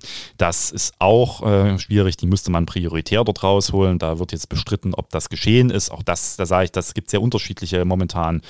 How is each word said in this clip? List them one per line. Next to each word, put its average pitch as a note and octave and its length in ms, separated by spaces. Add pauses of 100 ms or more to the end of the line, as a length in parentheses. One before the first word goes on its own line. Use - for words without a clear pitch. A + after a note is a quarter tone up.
(380)
Das E2+ 320
ist - 300
auch, A2+ 440
äh, G2+ 340
schwierig, G2 380
die - 120
müsste F#2+ 220
man E2+ 140
prioritär E2+ 600
dort G#2+ 180
rausholen. G2 560
Da E2 220
wird F2+ 120
jetzt - 160
bestritten, - 460
ob - 160
das - 180
geschehen B2 400
ist. G2+ 220
Auch - 140
das, - 320
da F#2 100
sage F2+ 200
ich, F2 60
das - 220
gibt - 160
sehr G#2 100
unterschiedliche F#2 640
momentan, F2 640